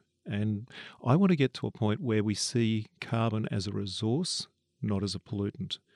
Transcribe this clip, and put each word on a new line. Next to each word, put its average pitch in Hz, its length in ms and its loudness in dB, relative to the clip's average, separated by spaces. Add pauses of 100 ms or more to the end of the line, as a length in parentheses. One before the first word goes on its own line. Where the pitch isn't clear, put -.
(260)
And 104 420 -2 (360)
I 127 120 4
want 190 140 6
to 170 60 6
get 135 180 2
to - 120 -6
a 104 40 0
point 107 300 0
where 110 220 2
we 104 120 2
see 110 520 0 (140)
carbon 113 500 0
as 98 160 -2
a 101 60 -6
resource, 110 720 -2 (360)
not 98 200 0
as 98 120 -2
a 92 40 -6
pollutant. 101 600 -4 (180)